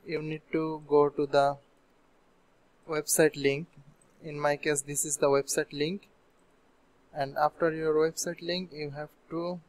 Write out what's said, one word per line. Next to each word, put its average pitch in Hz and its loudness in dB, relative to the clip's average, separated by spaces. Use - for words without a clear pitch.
you 156 -4
need 156 -8
to 160 -2
go 147 6
to 147 -2
the 139 2
website 156 2
link. 139 0
In 147 -10
my 147 2
case, 147 -2
this 143 -4
is 151 -4
the 147 4
website 139 2
link, 156 -4
and 139 -4
after 156 2
your 160 0
website 165 0
link, 175 -4
you 147 -8
have 147 -12
to 170 -6